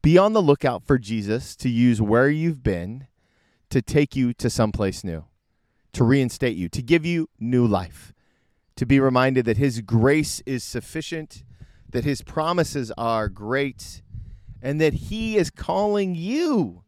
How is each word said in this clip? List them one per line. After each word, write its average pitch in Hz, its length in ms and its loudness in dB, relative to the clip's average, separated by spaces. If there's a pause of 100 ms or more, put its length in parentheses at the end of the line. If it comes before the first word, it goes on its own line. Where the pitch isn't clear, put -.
Be 160 160 6
on 208 160 6
the 214 80 4
lookout 143 420 2
for 135 140 4
Jesus 110 600 -4
to 131 120 -4
use 117 320 4
where 117 280 4
you've 156 340 -2
been 104 440 -4 (640)
to 131 140 0
take 147 320 0
you 123 180 0
to - 160 -2
someplace 104 540 -2
new, 80 220 -8 (680)
to - 100 2
reinstate 123 540 0
you, 90 120 -4
to - 120 -6
give 151 240 2
you 170 240 -2 (100)
new 120 280 2
life, 90 460 -4 (640)
to 131 120 -2
be 135 120 6
reminded 127 460 2
that 110 120 0
his 120 240 0
grace 127 680 2
is 131 160 -6
sufficient, - 800 -10 (440)
that - 160 -4
his 143 200 -2
promises 156 760 -2
are 113 320 -2
great, 117 720 -6 (580)
and 143 220 -2
that 156 120 4
he 220 440 -4
is 175 140 0
calling 196 640 -2
you. 190 720 -2